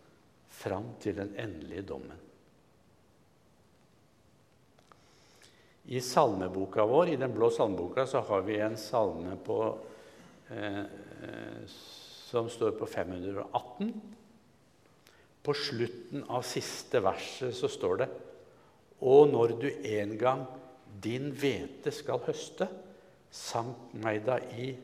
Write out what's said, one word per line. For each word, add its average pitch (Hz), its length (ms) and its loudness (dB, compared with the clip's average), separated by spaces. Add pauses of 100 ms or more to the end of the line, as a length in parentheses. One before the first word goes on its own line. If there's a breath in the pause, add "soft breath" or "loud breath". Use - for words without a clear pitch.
(500 loud breath)
fram 107 500 -6
til 101 160 -2
den 101 240 -4
endelige 95 560 -8
dommen? - 240 -14 (3750 loud breath)
I 127 180 -2
salmeboka 98 800 4
vår, 156 300 6
i 127 80 -4
den 127 100 -2
blå 113 160 6
salmeboka, 101 560 2
så 127 160 2
har 101 240 2
vi 104 160 0
en 110 160 0
salme 95 680 0
på, 107 140 0 (920 loud breath)
eh, 104 280 -4
eh, 57 840 -12
som - 840 -4
står 110 280 2
på 110 80 -2
fem 90 320 -4
hundre 98 260 -4
og - 140 -8
atten. 214 360 -4 (1500 soft breath)
På 147 160 0
slutten - 720 -4
av 120 160 -2
siste - 560 -2
verset 104 560 0
så 110 100 0
står 92 300 2
det: 131 120 2 (920 loud breath)
«Og 139 300 12
når 117 260 4
du 139 120 0 (280)
en 104 200 -2
gang 131 280 2 (560)
din 127 320 -2
hvete 131 580 -2
skal - 360 -4
høste, - 400 -4 (640 loud breath)
samp - 720 -8
meg 107 240 0
da 127 100 2 (160)
i 127 300 -6